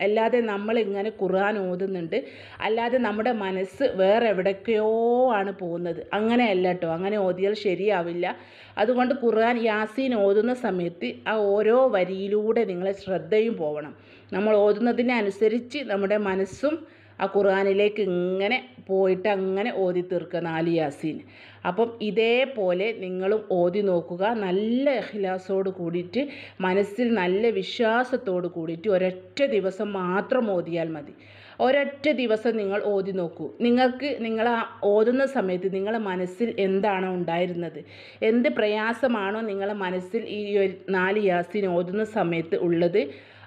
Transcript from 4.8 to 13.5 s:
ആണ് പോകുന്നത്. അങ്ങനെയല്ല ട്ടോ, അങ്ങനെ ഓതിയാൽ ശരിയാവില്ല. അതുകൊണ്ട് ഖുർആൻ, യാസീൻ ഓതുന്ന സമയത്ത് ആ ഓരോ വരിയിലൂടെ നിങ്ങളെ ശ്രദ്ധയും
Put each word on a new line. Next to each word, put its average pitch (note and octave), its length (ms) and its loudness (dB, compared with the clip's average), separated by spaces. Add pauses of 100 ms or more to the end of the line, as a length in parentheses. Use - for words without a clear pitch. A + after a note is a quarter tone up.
ആണ് G3 200 0
പോകുന്നത്. F3 480 -6 (100)
അങ്ങനെയല്ല G#3 600 2
ട്ടോ, F3 180 -2
അങ്ങനെ G3 280 -2
ഓതിയാൽ F#3 380 0
ശരിയാവില്ല. F3 680 0 (520)
അതുകൊണ്ട് B3 400 2
ഖുർആൻ, A3+ 460 2
യാസീൻ A3 540 0
ഓതുന്ന G#3+ 400 4
സമയത്ത് F#3 520 -4 (140)
ആ G#3 120 0 (120)
ഓരോ G#3+ 300 4 (120)
വരിയിലൂടെ G3+ 760 0
നിങ്ങളെ F#3+ 300 -2
ശ്രദ്ധയും G3 600 0